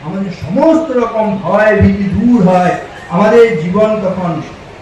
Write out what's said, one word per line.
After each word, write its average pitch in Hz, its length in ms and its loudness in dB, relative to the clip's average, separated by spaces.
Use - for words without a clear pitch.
আমাদের 190 280 -6
সমস্ত 285 640 0
রকম 220 400 -2
ভয় 202 440 2
ভীতি 202 220 2
দূর 214 460 2
হয়, 180 260 2
আমাদের 208 540 4
জীবন 208 400 0
তখন 180 380 -4